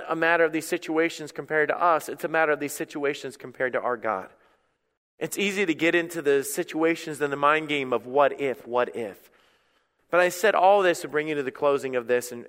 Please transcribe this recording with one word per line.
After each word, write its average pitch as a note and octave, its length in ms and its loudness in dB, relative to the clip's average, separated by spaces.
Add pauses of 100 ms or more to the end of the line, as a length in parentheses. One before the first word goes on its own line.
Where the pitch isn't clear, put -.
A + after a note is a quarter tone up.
a D#3+ 80 -2
matter E3 300 4
of D#3+ 80 2
these D#3+ 140 -4
situations D#3+ 680 -2
compared D3+ 360 0
to - 120 -2
us. E3 260 2
It's - 160 -8
a E3 60 -2
matter D#3+ 240 2
of C#3+ 80 -2
these C#3+ 120 -4
situations C#3 640 -6
compared B2+ 380 -6
to A#2 80 -2
our A#2+ 160 -2
God. G2+ 320 -4 (880)
It's - 180 -6
easy G3 280 0
to D#3+ 80 2
get D#3+ 200 0
into E3+ 280 -2
the C#3 240 2
situations D#3+ 720 -2
and C#3+ 140 -2
the C#3 40 -2
mind D3 300 2
game C#3 240 -2
of A2+ 140 0
what C3+ 340 2
if, C3+ 260 -4
what B2 300 -2
if. G#2 340 -10 (800)
But E3+ 100 4
I F3+ 80 4
said F#3+ 280 2
all G3 260 6
this F3 220 2
to D#3 40 -6
bring D3+ 220 -2
you D#3 60 -2
to C#3+ 80 -2
the B2+ 80 -6
closing C3+ 440 0
of A#2+ 100 -2
this B2 280 0
in, A#2+ 160 -12